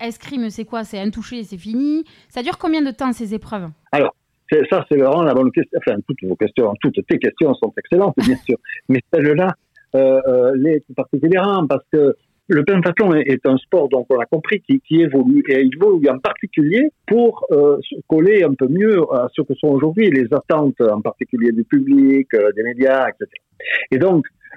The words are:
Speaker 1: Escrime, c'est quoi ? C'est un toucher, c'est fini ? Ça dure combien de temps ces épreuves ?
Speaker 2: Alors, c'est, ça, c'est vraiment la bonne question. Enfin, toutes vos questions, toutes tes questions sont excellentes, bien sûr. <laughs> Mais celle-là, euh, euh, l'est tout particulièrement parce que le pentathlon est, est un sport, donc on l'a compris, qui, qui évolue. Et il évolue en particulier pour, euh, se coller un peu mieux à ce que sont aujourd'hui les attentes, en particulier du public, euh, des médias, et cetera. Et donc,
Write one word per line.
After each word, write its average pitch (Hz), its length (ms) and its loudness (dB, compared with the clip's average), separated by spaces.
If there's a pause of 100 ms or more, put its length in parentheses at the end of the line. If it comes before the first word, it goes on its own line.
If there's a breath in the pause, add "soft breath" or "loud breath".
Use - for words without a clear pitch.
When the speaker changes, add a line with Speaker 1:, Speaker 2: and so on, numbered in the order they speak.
Speaker 1:
Escrime, 233 480 -10
c'est 220 160 -12
quoi ? 226 180 -10
C'est 202 160 -12
un 202 80 -4
toucher, 226 340 -10
c'est 196 140 -16
fini ? 269 480 -4 (240 soft breath)
Ça 247 140 -10
dure 349 160 -8
combien 320 240 -2
de 277 80 -2
temps 254 240 -6
ces 214 180 -10
épreuves ? 185 380 -10 (200)
Speaker 2:
Alors, 143 240 -2 (380)
c'est, 151 160 2
ça, 185 220 0
c'est 147 80 2
vraiment 139 240 2
la 147 100 2
bonne 127 180 2
question. - 280 -2
Enfin, 113 180 -2 (100)
toutes - 180 -8
vos 92 120 -4
questions, 104 460 -2
toutes - 240 -2
tes 156 120 0
questions 131 360 0
sont 110 240 -4
excellentes, 180 400 0
bien 127 180 2
sûr. 123 220 -4 (140)
<laughs> - 180 -12
Mais 131 100 0 (140)
celle-là, 156 400 2 (400 soft breath)
euh, 131 340 4
euh, 127 280 2
l'est 151 300 0
tout 135 60 -20
particulièrement 180 720 0
parce 135 240 -2
que 143 240 2 (340)
le 147 140 2
pentathlon 180 540 0
est, 143 120 0
est 131 160 0
un 135 120 2
sport, 143 320 0
donc 127 200 -2
on 131 80 2
l'a 117 80 -2
compris, 165 360 -4
qui, 135 180 0
qui 160 220 0
évolue. 139 480 2
Et 135 140 2
il 131 120 0
évolue 165 340 2
en 127 120 -2
particulier 202 720 -2 (180)
pour, 233 420 2
euh, 147 320 4
se - 140 -14 (100)
coller 180 380 4
un 139 100 0
peu 131 140 0
mieux 190 340 2 (100)
à 127 220 -2
ce 156 80 -4
que 139 120 -4
sont - 120 -4
aujourd'hui 156 460 0
les 131 200 0
attentes, 151 480 0
en 107 200 2
particulier 117 500 -4
du 113 140 -2
public, 135 720 2
euh, 104 180 2
des 107 100 -4
médias, 127 460 0
et 104 100 -8
cetera. - 240 -14 (480 loud breath)
Et 131 80 0
donc, 175 300 0 (280 loud breath)